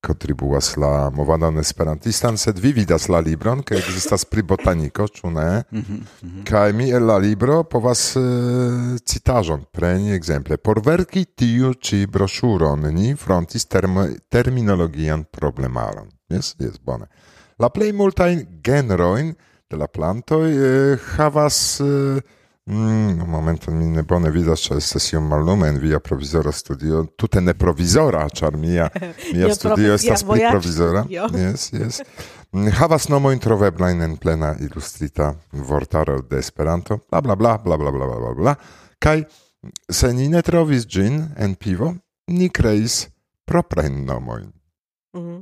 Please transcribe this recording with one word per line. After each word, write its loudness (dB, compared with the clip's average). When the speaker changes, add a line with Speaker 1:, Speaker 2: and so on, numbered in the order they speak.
Speaker 1:
kontribuas -2
la 0
movadon 0
esperantistan, -2
sed -2
vi 4
vidas 0
la 4
libron, -2
ke -4
ekzistas -2
pri -2
botaniko, 0
ĉu -8
ne? 0
Speaker 2:
Mhm, -8
mhm. -16
Speaker 1:
Kaj 4
mi 0
el 4
la 4
libro 2
povas, 0
eh, 2
citaĵon 0
preni, 0
ekzemple, -2
"Por 2
verki 0
tiu 2
ĉi 0
broŝuron 0
ni 2
frontis -2
term-, 0
terminologian 0
problemaron." -6
Jes, -4
jes, -8
bone. -8
"La 2
plej 0
multajn 0
genrojn 2
de -8
la -4
plantoj, -2
eh, 2
havas, 0
eh, 0
mm, 0
momenton -2
mi 0
ne 0
bone 2
vidas, 2
ĉar -4
estas -2
iom 0
mallume 2
en 0
via 0
provizora -2
studio, -2
tute 0
ne 2
provizora, 2
ĉar -2
mia, 0
Speaker 3:
<laughs> -10
Speaker 1:
mia 2
Speaker 3:
Mia 4
Speaker 1:
studio 0
Speaker 3:
profesia -
Speaker 1:
estas 2
pli 2
provizora." 2
Speaker 3:
vojaĝstudio. -4
Speaker 1:
Jes, -6
jes. -6
Mm, 0
"Havas 2
nomojn 2
troveblajn 2
en -2
plena -2
ilustrita -4
vortaro -2
de -4
Esperanto", -4
bla, 2
bla, 0
bla, 4
bla, 0
bla, -2
bla, -4
bla, -6
bla, -6
bla. 0
Kaj 2
se 2
ni 0
ne 4
trovis 2
ĝin 0
en -2
pivo, -2
ni 2
kreis 2
proprajn 0
nomojn. -8
Speaker 3:
Mhm. -10